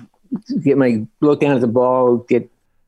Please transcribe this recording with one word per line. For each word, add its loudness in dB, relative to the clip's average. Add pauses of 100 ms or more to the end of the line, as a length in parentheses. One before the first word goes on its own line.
(640)
get 2
my, 0 (140)
look 0
down 0
at 0
the 0
ball, 2
get -2 (380)